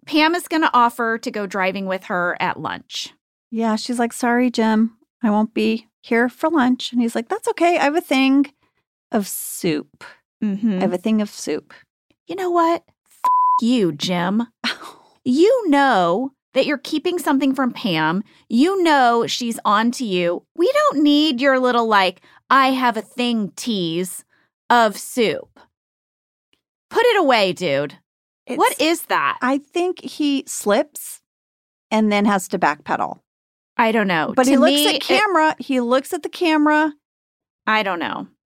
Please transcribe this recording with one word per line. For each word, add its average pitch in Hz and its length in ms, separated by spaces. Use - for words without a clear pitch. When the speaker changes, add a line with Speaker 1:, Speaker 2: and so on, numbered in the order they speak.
Speaker 1:
Pam 311 280
is 359 140
gonna 320 240
offer 233 460
to 226 120
go 208 160
driving 190 400
with 185 180
her 175 360
at - 200
lunch. - 520
Speaker 2:
Yeah, 226 260
she's 240 220
like, 233 140
"Sorry, 240 380
Jim, 220 460
I 226 80
won't 214 240
be 220 320
here 240 260
for 311 220
lunch." 254 420
And 247 80
he's 233 140
like, 233 140
"That's 427 200
okay. 349 300
I - 60
have 294 120
a 349 40
thing 269 520
of 202 160
soup. - 760
Speaker 1:
Mm-hmm. 202 360
Speaker 2:
I - 20
have 196 120
a 180 60
thing 220 220
of 208 100
soup." - 420
Speaker 1:
You 339 100
know 370 140
what? 339 340
F- - 160
you, 226 320
Jim. 180 540
Speaker 2:
<laughs> 233 60
Speaker 1:
You 381 440
know 247 640
that 262 140
you're 285 120
keeping 349 400
something 277 360
from 269 180
Pam. 165 500
You 359 320
know 247 440
she's 233 380
on 220 280
to 262 120
you. 180 400
We 359 160
don't 571 320
need 294 380
your 269 180
little, 240 300
like, 190 320
"I 262 220
have 247 260
a 214 40
thing" 233 540
tease 180 640
of 226 300
soup. - 600
Put 453 160
it 466 120
away, 226 340
dude. 147 460
Speaker 2:
It's 254 120
Speaker 1:
What 453 220
is 330 260
that? 156 360
Speaker 2:
I 269 160
think 349 460
he 277 420
slips - 720
and 220 220
then 208 140
has 202 220
to 196 100
backpedal. 147 640
Speaker 1:
I 226 140
don't 214 160
know. 165 300
Speaker 2:
But 247 100
he 277 80
Speaker 1:
To 254 60
Speaker 2:
looks 277 120
Speaker 1:
me, 294 160
Speaker 2:
at 311 80
Speaker 1:
it - 60
Speaker 2:
camera. 349 560
He 254 220
looks 247 320
at 330 100
the 370 60
camera. 302 640
Speaker 1:
I 214 160
don't 190 160
know. 139 300